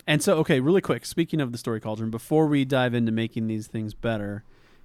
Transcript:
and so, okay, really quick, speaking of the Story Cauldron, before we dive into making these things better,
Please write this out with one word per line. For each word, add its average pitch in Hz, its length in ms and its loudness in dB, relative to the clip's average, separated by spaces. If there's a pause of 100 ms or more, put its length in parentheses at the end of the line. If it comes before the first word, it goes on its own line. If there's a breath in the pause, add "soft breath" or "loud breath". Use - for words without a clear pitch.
and 151 160 2
so, 190 160 4
okay, 151 220 2
really 170 200 4
quick, - 240 -2
speaking 165 360 -2
of 123 120 -2
the 123 60 -6
Story 113 220 -4
Cauldron, 110 300 -6
before 156 360 2
we 143 180 2
dive 127 300 2
into 117 180 2
making 113 340 -2
these 110 200 -4
things 107 280 -6
better, 104 500 -4 (400 soft breath)